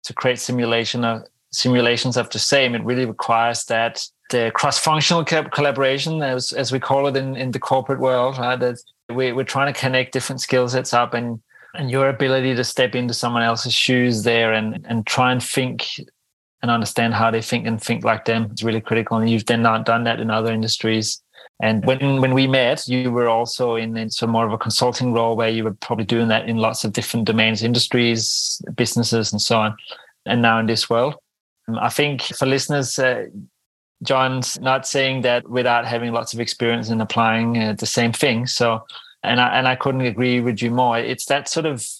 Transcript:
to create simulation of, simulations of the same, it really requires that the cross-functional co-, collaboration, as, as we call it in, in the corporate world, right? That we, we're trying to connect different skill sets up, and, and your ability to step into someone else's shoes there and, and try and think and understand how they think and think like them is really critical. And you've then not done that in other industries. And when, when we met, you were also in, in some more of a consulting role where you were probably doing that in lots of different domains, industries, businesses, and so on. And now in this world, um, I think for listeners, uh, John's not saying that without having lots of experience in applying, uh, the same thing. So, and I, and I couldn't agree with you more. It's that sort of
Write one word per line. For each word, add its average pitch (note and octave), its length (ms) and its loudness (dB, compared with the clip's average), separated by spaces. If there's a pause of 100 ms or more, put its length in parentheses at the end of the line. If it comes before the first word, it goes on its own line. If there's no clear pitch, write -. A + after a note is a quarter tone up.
to B2 100 -12
create B2 240 0
simulation A#2+ 680 -2
of, A2+ 200 -2 (280)
simulations B2 640 2
of A#2 140 -2
the - 80 -4
same, C3 360 2
it A2+ 80 -4
really B2 220 0
requires A#2 600 0
that A#2 400 -2 (260)
the A#2 220 0
cross-functional D#3 720 2
co-, D#3 220 0
collaboration, C#3 760 0
as, B2+ 300 -2
as B2+ 220 -2
we C3 60 0
call C#3 280 2
it C3 80 -2
in, C3+ 220 -2
in B2+ 140 -4
the B2 80 -4
corporate C3 420 0
world, B2+ 360 2
right? B2 220 -2
That B2 200 -2 (280)
we, B2+ 240 -2
we're B2+ 140 -2
trying C#3 280 0
to - 60 -8
connect C3 320 0
different C3 300 -4
skill B2 260 2
sets B2+ 260 -2
up, A#2+ 200 2
and, A#2+ 260 -4 (360)
and C3+ 140 -4
your C3+ 200 2
ability C3 460 2
to A#2+ 100 0
step B2+ 300 0
into B2 180 -2
someone A#2+ 300 0
else's A2+ 300 0
shoes B2 500 2
there A#2 280 4
and, A2 380 -2
and A2+ 180 -2
try B2+ 240 2
and B2 100 0
think B2+ 460 -4 (720)
and A#2+ 80 -2
understand A#2 440 0
how A2+ 180 2
they A2+ 100 0
think A#2 240 -4
and A2+ 160 -2
think - 220 -4
like A2 220 0
them A2+ 280 0
is - 80 -10
really A2+ 200 0
critical. A2+ 340 -2
And A2+ 140 2
you've A2+ 160 2
then A#2 160 2
not A2+ 240 2
done A#2 180 2
that A#2 160 0
in A2+ 100 -2
other A2 220 0
industries. A2 680 -2 (400)
And G#2+ 240 2
when, C3+ 340 2
when C3 140 4
we C3+ 140 4
met, C3 400 2
you B2+ 240 0
were A#2+ 180 2
also A#2 460 0
in, A2+ 200 -4
in A2+ 140 -4
some A#2 220 -2
more A2+ 140 4
of - 60 -2
a A2 60 -2
consulting B2 560 0
role A#2 240 2
where A2+ 120 2
you A2+ 140 -2
were G#2+ 120 -2
probably A2 280 -4
doing A#2 260 2
that A2 200 0
in A2+ 80 0
lots - 260 0
of G#2+ 100 -2
different A2 320 -2
domains, A2 380 2
industries, A#2+ 960 0 (140)
businesses, A#2 560 0
and G#2 100 -2
so A2+ 180 2
on. G#2+ 180 0 (480)
And A#2+ 160 2
now A2+ 180 4
in A2+ 60 0
this A2+ 240 0
world, B2 260 2 (520)
um, A2+ 120 -4
I A#2 100 0
think D3 340 -2
for - 240 -2
listeners, C3+ 520 0
uh, B2 280 0 (760)
John's C3 580 0
not C3 260 0
saying C3+ 360 0
that B2 260 0
without A#2+ 380 2
having A#2 260 -4
lots A#2 220 -4
of A#2 80 -6
experience A#2 480 -2
in A2+ 100 0
applying, A2+ 580 0
uh, G#3+ 160 0
the G#3+ 120 -6
same A#2 260 0
thing. B2 340 0
So, A2+ 380 0 (380)
and B2 180 0
I, A#2+ 180 4
and C3 80 2
I B2+ 100 4
couldn't C3 260 -2
agree B2 400 0
with A#2 200 -2
you A#2 100 0
more. B2 260 2
It's A#2 300 -4
that C#3+ 200 0
sort D#3+ 180 -2
of C3+ 220 -4 (120)